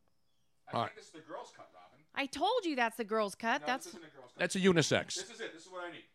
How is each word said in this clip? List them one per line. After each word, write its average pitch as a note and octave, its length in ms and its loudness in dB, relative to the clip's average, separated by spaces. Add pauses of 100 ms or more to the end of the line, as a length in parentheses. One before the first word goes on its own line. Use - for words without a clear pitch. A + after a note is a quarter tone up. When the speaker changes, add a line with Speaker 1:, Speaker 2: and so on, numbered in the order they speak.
(720)
Speaker 1:
I - 60 -8
Speaker 2:
All A#2 80 2
Speaker 1:
think - 60 -4
Speaker 2:
right. - 60 -16
Speaker 1:
this - 100 -20
is - 60 -20
the D#3 80 -16
girl's - 360 -14
cut, - 180 -20
Robin. - 300 -20 (100)
Speaker 3:
I C#4 120 -2
told G4 400 0
you D4 100 0
that's A#3 220 0
the A#3+ 60 -4
girl's G#3 300 0
cut. A#3 280 0
Speaker 1:
No, - 40 -6
Speaker 3:
That's B3+ 200 -2
Speaker 1:
this - 80 -14
isn't - 120 -16
a - 80 -20
girl's - 180 -20
cut. - 60 -18
Speaker 2:
That's F3 160 0
a G3 60 2
unisex. E3 540 6
Speaker 1:
This - 160 -8
is - 100 -16
it. - 140 -6
This E4 120 -18
is - 60 -18
what - 120 -8
I E3+ 60 -8
need E4 140 -14 (100)